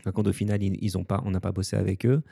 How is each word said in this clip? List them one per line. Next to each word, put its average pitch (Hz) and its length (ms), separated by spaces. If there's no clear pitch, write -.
Par 95 100
contre, 104 180
au - 20
final, 104 300
ils, 95 180
ils 92 160
ont 90 60
pas, 98 220
on 101 40
n'a 92 120
pas 95 100
bossé 92 240
avec 95 320
eux. 143 240